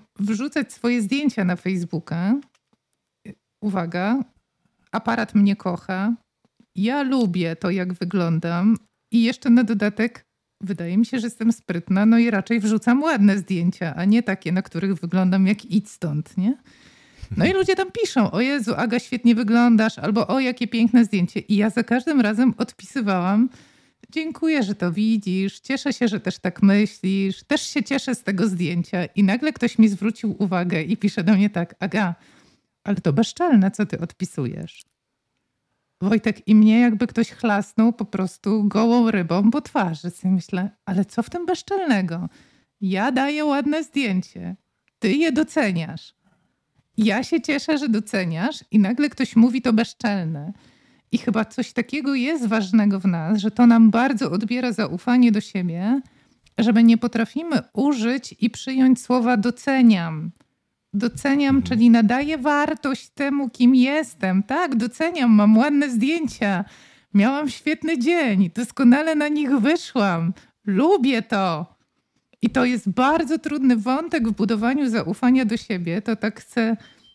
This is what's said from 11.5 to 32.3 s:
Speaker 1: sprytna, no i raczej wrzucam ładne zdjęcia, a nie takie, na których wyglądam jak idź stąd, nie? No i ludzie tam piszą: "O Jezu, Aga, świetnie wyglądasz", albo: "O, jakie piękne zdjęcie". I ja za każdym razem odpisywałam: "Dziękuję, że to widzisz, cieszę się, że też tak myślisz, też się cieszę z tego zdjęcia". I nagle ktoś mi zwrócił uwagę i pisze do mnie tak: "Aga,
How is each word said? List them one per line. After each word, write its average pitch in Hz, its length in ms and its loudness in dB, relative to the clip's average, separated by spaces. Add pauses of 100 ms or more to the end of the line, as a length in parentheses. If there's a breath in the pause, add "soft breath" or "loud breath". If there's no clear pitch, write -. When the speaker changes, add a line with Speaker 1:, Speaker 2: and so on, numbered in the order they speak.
Speaker 1:
sprytna, 185 540 -2
no 226 120 6
i 233 120 4
raczej 226 300 -2
wrzucam 220 440 2
ładne 208 340 4
zdjęcia, 175 580 -4
a 170 100 -4
nie 226 180 4
takie, 190 280 -6
na 180 100 0
których 190 320 -6
wyglądam 185 540 0
jak - 180 -2
idź - 240 -2
stąd, 151 480 -8
nie? 208 200 -2 (800 soft breath)
No 185 80 2
i 370 80 2
ludzie 381 220 2
tam 370 160 -4
piszą: 277 400 0
"O 196 100 -2
Jezu, 262 360 -2
Aga, 240 220 -2
świetnie 233 360 0
wyglądasz", 226 640 2
albo: 202 280 -2
"O, 247 120 0
jakie 254 280 -4
piękne 233 380 4
zdjęcie". 185 340 -2
I 208 160 -2
ja 208 140 2
za 233 140 -2
każdym 262 380 0
razem 220 360 2
odpisywałam: 202 920 -2 (600 soft breath)
"Dziękuję, 320 540 -4
że 196 120 -4
to 175 160 -4
widzisz, 196 680 -2
cieszę 269 340 -6
się, 247 140 -2
że 202 120 -4
też - 200 -8
tak - 240 -2
myślisz, 196 800 0
też - 180 -4
się - 220 -6
cieszę 269 320 -4
z - 80 -16
tego 202 240 -2
zdjęcia". 175 580 -4
I 202 180 0
nagle 247 300 0
ktoś - 260 -2
mi 220 100 8
zwrócił 202 540 -4
uwagę 175 400 -2
i 180 140 -4
pisze 202 260 -2
do 196 100 2
mnie 202 160 2
tak: 175 300 -6
"Aga, 185 360 -4 (680 soft breath)